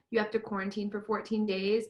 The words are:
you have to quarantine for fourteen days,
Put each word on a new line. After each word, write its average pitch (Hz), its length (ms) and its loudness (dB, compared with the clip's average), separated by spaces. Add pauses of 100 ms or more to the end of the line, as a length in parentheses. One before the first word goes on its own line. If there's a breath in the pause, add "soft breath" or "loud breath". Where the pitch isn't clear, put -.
you 226 100 2
have 214 120 0
to 220 80 2
quarantine 202 500 -4
for 202 120 -4
fourteen 214 440 0
days, 202 440 2